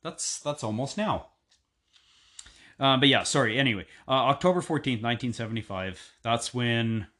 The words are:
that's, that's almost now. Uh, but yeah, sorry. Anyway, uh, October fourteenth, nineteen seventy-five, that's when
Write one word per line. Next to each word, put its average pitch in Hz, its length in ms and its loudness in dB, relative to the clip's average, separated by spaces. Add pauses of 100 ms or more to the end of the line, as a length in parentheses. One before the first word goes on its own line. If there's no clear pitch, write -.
that's, - 360 -6
that's 147 260 -6
almost 113 320 -4
now. 196 300 -2 (1500)
Uh, 135 160 4
but 135 120 6
yeah, 120 140 6
sorry. 123 360 2
Anyway, 113 260 0 (240)
uh, - 40 0
October 139 500 2
fourteenth, 135 400 -2
nineteen 117 320 -2
seventy-five, 101 680 -6 (220)
that's 117 320 -2
when 117 520 0 (140)